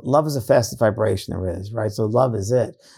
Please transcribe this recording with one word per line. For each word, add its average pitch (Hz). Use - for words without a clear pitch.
love 151
is 143
the 139
fastest 120
vibration 107
there 92
is, 101
right? 110
So 110
love 117
is 101
it. 123